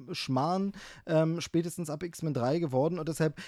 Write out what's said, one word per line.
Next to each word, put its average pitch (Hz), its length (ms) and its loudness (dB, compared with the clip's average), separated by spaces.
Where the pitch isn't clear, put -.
Schmarrn, 175 580 0
ähm, 160 340 4
spätestens 165 480 -2
ab 151 140 -6
X-Men 160 300 -4
drei 131 260 2
geworden. 160 400 2
Und 156 100 -4
deshalb 160 280 0